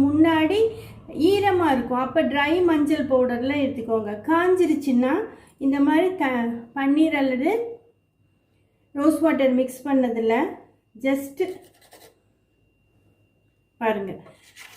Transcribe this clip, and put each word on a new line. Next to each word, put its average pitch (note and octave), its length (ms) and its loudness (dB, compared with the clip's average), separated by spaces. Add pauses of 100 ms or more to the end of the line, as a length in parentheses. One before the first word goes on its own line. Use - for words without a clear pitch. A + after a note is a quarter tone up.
முன்னாடி D#4 540 2 (720)
ஈரமா G4 440 2
இருக்கும். B3 320 -2
அப்ப D#4+ 160 0 (100)
ட்ரை C#4+ 200 0 (180)
மஞ்சள் D4 420 0
பவுடர்ல B3+ 500 0
எடுத்துக்கோங்க. A3 500 -4 (180)
காஞ்சிருச்சுன்னா D#4 840 2 (540)
இந்த C4+ 120 0 (100)
மாதிரி D#4+ 200 4 (140)
த-, A#3+ 320 -2 (240)
பன்னீர் D4 440 2
அல்லது C4+ 280 0 (1500)
ரோஸ் D4 280 2
வாட்டர் C4 340 2
மிக்ஸ் - 280 -6
பண்ணதுல A3+ 460 0 (680)
just C4+ 360 -4 (2500)
பாருங்க, G3+ 320 -4 (640)